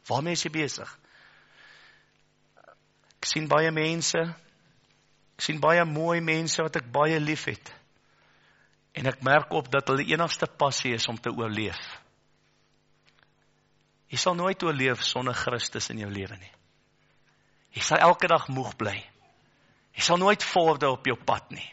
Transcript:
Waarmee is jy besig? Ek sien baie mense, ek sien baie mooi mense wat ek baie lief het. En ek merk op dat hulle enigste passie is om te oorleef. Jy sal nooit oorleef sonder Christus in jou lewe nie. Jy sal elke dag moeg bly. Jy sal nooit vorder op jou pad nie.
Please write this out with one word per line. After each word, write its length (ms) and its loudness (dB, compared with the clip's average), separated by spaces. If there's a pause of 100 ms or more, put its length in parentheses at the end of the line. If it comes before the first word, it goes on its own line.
Waarmee 280 0
is 80 -4
jy 80 -6
besig? 420 -6 (2250)
Ek 80 -4
sien 200 -4
baie 240 4
mense, 480 0 (1160)
ek 120 -6
sien 120 -4
baie 260 6
mooi 380 0
mense 360 0
wat 160 -4
ek 160 -8
baie 280 2
lief 280 -4
het. 280 -12 (1160)
En 140 -4
ek 160 -4
merk 320 4
op 160 -2
dat 160 0
hulle 240 2
enigste 360 0 (120)
passie 380 0
is 100 -4
om 120 -8
te 120 -4
oorleef. 480 -4 (2250)
Jy 80 -4
sal 160 0
nooit 280 -2
oorleef 440 0
sonder 300 -2
Christus 560 -4
in 100 -8
jou 80 -8
lewe 240 -8
nie. 160 -20 (1300)
Jy 100 -4
sal 160 4
elke 240 6
dag 240 2
moeg 280 -6
bly. 180 -4 (1000)
Jy 80 -2
sal 160 4
nooit 240 4
vorder 540 2
op 100 -4
jou 80 2
pad 400 -2
nie. 180 -14